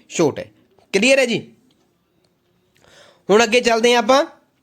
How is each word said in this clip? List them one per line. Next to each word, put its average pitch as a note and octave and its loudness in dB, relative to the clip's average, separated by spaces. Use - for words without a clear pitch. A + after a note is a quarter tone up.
ਛੋਟ C3+ -4
ਹੈ। F2+ -12
ਕਲੀਅਰ B3+ 2
ਹੈ C4 0
ਜੀ? G3 -6
ਹੁਣ G#3+ 4
ਅੱਗੇ A#3+ 0
ਚੱਲਦੇ A#3 0
ਹਾਂ B3 2
ਆਪਾਂ। C4+ 0